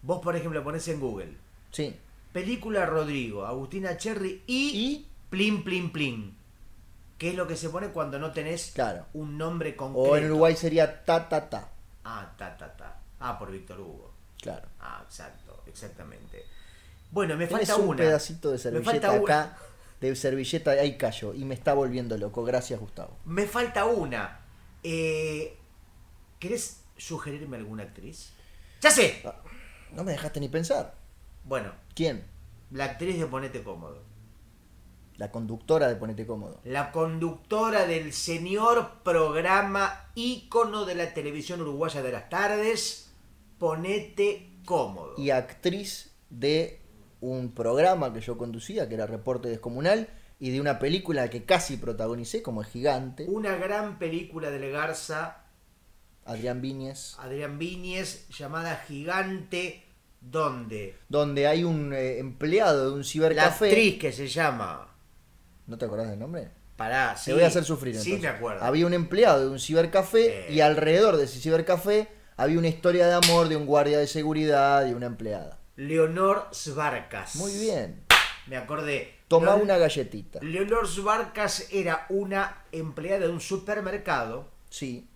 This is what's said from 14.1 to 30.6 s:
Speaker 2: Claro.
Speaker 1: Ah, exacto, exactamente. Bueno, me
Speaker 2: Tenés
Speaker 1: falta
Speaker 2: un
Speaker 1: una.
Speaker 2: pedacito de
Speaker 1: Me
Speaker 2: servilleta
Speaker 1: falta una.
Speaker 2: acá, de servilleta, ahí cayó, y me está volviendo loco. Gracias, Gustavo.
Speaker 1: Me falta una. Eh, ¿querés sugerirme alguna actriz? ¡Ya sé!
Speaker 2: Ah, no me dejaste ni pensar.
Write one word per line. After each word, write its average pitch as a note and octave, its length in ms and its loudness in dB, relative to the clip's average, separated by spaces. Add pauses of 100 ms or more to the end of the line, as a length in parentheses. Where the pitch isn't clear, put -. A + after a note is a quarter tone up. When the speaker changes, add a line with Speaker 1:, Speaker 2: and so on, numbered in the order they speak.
Speaker 2:
Claro. - 260 -10 (140)
Speaker 1:
Ah, A#1 240 -14
exacto, - 600 -20
exactamente. D2+ 760 -18 (680)
Bueno, E3 260 -2
me E3+ 100 -2
Speaker 2:
Tenés G3 220 0
Speaker 1:
falta - 140 4
Speaker 2:
un F#3+ 80 2
Speaker 1:
una. D3 80 -2
Speaker 2:
pedacito D#3 500 2
de C3+ 60 2
Speaker 1:
Me B2 40 -4
Speaker 2:
servilleta A#2+ 320 -2 (180)
Speaker 1:
falta G3 40 6
una. - 300 4
Speaker 2:
acá, E3+ 160 -10 (420)
de C3 160 0
servilleta, C3+ 560 0
ahí C#3 260 2
cayó, G#2+ 340 -2
y C3+ 140 -8
me C3+ 80 -6
está C#3+ 180 0
volviendo B2 460 0
loco. G2+ 260 -4
Gracias, B2 360 0
Gustavo. - 440 -14
Speaker 1:
Me F3+ 220 -2
falta A#3 400 0
una. C#3 540 -2 (420)
Eh, D#3 760 -4 (840)
¿querés - 440 -6 (160)
sugerirme D3 580 -10
alguna G#2+ 280 -10
actriz? - 480 -16 (500)
¡Ya D4+ 80 10
sé! B3+ 340 4
Speaker 2:
Ah, - 120 -10 (560)
no E3+ 120 -8
me F#3+ 80 -4
dejaste D3 280 -6
ni C#3 80 -6
pensar. E3 460 -2 (500)